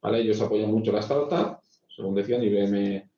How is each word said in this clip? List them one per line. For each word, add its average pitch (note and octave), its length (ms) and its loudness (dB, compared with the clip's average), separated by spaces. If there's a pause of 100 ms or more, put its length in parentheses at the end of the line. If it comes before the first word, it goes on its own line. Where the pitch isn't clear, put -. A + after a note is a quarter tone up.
¿vale? A2 200 0
Ellos G#2+ 180 0
apoyan G#2+ 320 0
mucho A2 220 2
la G#2 60 2
startup, C#3+ 600 -2 (300)
según G2+ 260 -6
decían, A#2+ 260 0
I A2 80 2
B G2+ 140 2
M G2+ 540 -2